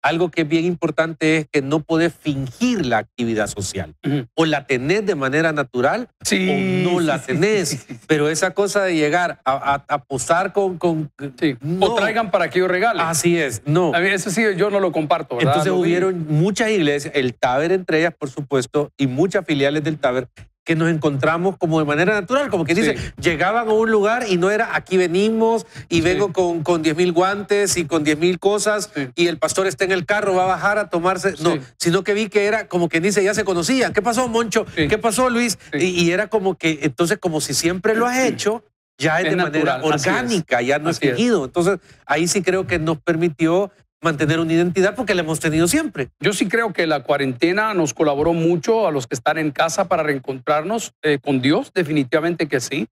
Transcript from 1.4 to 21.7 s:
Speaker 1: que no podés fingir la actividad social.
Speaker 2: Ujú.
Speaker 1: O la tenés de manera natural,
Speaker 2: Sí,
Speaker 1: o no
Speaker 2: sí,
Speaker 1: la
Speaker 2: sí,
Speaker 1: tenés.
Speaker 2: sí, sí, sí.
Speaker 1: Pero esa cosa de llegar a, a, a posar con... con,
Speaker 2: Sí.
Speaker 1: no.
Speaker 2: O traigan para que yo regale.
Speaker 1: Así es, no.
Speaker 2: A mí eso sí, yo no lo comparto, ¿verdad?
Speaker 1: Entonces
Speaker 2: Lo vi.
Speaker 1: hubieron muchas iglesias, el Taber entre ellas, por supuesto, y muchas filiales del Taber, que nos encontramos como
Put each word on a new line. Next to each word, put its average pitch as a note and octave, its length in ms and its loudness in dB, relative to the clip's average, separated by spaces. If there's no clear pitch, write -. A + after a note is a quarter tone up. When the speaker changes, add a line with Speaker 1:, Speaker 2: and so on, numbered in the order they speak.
Speaker 1:
que D3 100 0
no D3 200 0
podés E3 320 0
fingir D3+ 720 -2
la A#2 120 0
actividad A2 500 -2
social. F#2 460 -8
Speaker 2:
Ujú. C#3 220 -2
Speaker 1:
O D#3+ 100 4
la D3 200 -2
tenés D3 400 0
de G3 80 0
manera D3+ 380 0
natural, D3 580 -2
Speaker 2:
Sí, F#3+ 260 0
Speaker 1:
o F#3 440 0
no F3 60 0
Speaker 2:
sí, E3 60 0
Speaker 1:
la D3 140 0
Speaker 2:
sí, - 80 -12
Speaker 1:
tenés. F#3+ 420 0
Speaker 2:
sí, D3+ 80 -6
sí, - 120 -14
sí. A#2+ 180 -14
Speaker 1:
Pero D3+ 220 2
esa E3+ 220 -2
cosa G3+ 320 0
de F3+ 120 0
llegar D#3 500 0
a, C#3 300 0
a, C#3 120 -8
a D3 160 -2
posar E3+ 500 -2
con... F#3+ 260 0
con, D#3+ 320 -2
Speaker 2:
Sí. C#3+ 220 0
Speaker 1:
no. F3+ 240 2
Speaker 2:
O A3+ 100 2
traigan G#3+ 360 0
para F3 180 2
que F3+ 100 0
yo F#3 80 2
regale. F3+ 360 0
Speaker 1:
Así E3 340 2
es, C3 280 -2
no. D#3 280 2
Speaker 2:
A E3+ 60 2
mí F#3 80 2
eso G3 240 -2
sí, F#3 100 0
yo G3 160 2
no G3+ 80 0
lo F#3 120 0
comparto, D#3 440 -2
¿verdad? D#3+ 180 2
Speaker 1:
Entonces D#3 180 2
Speaker 2:
Lo F3+ 100 2
vi. E3+ 80 2
Speaker 1:
hubieron F3+ 380 0
muchas F#3+ 440 2
iglesias, D3 440 0
el B2+ 200 0
Taber C#3 360 0
entre F3+ 280 0
ellas, E3 180 0
por C#3+ 140 -8
supuesto, C#3+ 680 -2
y C#3 100 0
muchas E3+ 380 0
filiales C#3+ 380 0
del D#3 160 -4
Taber, B2+ 280 -2
que E3 100 0
nos E3 140 2
encontramos D#3+ 680 0
como D#3+ 240 0